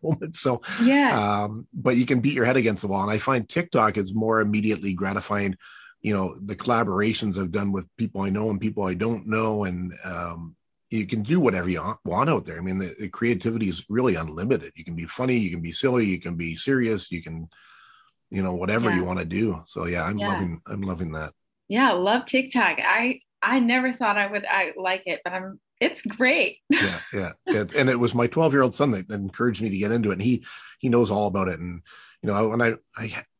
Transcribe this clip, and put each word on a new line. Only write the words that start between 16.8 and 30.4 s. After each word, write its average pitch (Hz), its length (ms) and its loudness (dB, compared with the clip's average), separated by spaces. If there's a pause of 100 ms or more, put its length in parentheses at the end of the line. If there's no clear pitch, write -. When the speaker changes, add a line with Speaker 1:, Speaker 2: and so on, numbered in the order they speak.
Speaker 1:
you 82 100 -6
can, 82 260 -12 (840)
you 95 120 -2
know, 90 120 -2
whatever 107 360 0
Speaker 2:
Yeah. 95 60 2
Speaker 1:
you 90 80 2
wanna 90 200 -2
do. 90 420 -2
So 87 200 -6
yeah, 87 180 -2
I'm 101 140 -2
Speaker 2:
Yeah. 101 140 -2
Speaker 1:
loving, 87 340 -4
I'm 101 160 -6
loving 87 300 -4
that. 78 200 -8 (360)
Speaker 2:
Yeah, 233 240 4
love 202 340 0
TikTok. 254 560 0
I, 233 380 0 (200)
I 247 200 2
never 254 320 2
thought 214 260 0
I 202 80 2
would, 202 200 -4
I 190 300 0
like 185 300 -2
it, 165 180 -4
but 180 80 -6
I'm, 190 280 -10 (200)
it's - 220 0
great. 247 640 2
<laughs> - 80 2
Speaker 1:
Yeah, 92 280 2 (120)
yeah. 92 200 -2 (140)
It, 104 280 0
and 135 140 4
it 123 100 4
was 120 140 2
my 120 140 2
twelve-year-old 139 480 4
son 143 180 2
that 95 180 -4
encouraged 104 520 -2
me 113 60 0
to 98 100 -2
get 104 140 0
into 113 180 2
it. 90 40 0
And 92 80 -4
he, 120 220 2 (360)